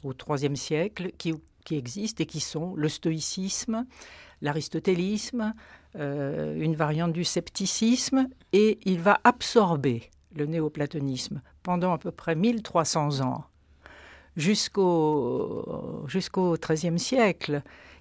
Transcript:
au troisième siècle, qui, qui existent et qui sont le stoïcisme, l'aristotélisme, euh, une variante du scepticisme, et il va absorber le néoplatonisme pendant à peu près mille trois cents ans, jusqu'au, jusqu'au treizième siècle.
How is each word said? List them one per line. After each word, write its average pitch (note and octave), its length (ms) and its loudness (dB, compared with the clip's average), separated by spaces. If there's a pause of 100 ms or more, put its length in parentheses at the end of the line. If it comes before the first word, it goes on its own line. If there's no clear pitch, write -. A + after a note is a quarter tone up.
au C3+ 100 -6
troisième C#3+ 420 -2
siècle, F3 640 -4
qui, D#3+ 160 -2 (280)
qui D#3+ 120 -4
existent D#3 480 -4
et - 20 2
qui D#3 140 -8
sont E3 340 -6
le D3+ 160 0
stoïcisme, F#3+ 960 -2 (560)
l'aristotélisme, F#3 1120 -2 (460)
euh, D3 600 -2
une D#3 160 2
variante D#3 380 0
du E3+ 120 -2
scepticisme, A#3+ 1000 0 (260)
et G#3+ 320 6
il F#3 140 2
va F#3+ 240 4
absorber D3 880 4 (240)
le D3 120 -4
néoplatonisme D3 960 -4 (200)
pendant F3+ 300 0
à D#3+ 60 0
peu - 120 -8
près - 260 -4
mille A3 280 2
trois E3 220 2
cents D3 340 0
ans, B2+ 240 -2 (1160)
jusqu'au, D3+ 1500 0
jusqu'au F3+ 500 0
treizième E3 400 0
siècle. F3 640 2 (400)